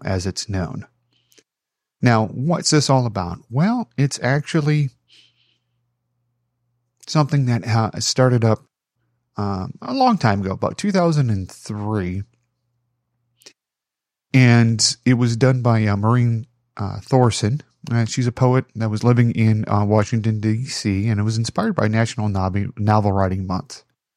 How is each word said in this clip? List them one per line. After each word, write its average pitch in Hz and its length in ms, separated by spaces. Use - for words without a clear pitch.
as 95 220
it's - 220
known. 95 400
Now, 113 240
what's 165 440
this 147 200
all 127 160
about? 92 320
Well, 208 480
it's 139 240
actually 147 680
something 143 400
that 120 180
ha-, 110 360
started 123 440
up, 110 200
um, 101 460
a 254 100
long 254 240
time 104 260
ago, 95 100
about - 260
two 202 140
thousand 165 360
and 98 220
three. 104 720
And 117 720
it 127 100
was 117 220
done 127 240
by, 113 260
uh, 101 100
Maureen, 117 500
uh, 98 240
Thorson. 123 600
Uh, 117 140
she's 120 240
a 120 40
poet 127 320
that 110 140
was 107 120
living 120 300
in, 110 360
uh, 104 160
Washington, 107 540
D 110 280
C, 101 420
and 107 100
it 104 60
was 110 120
inspired 185 380
by 107 140
National 110 400
Nob-, 98 500
Novel 107 320
Writing 95 340
Month. - 380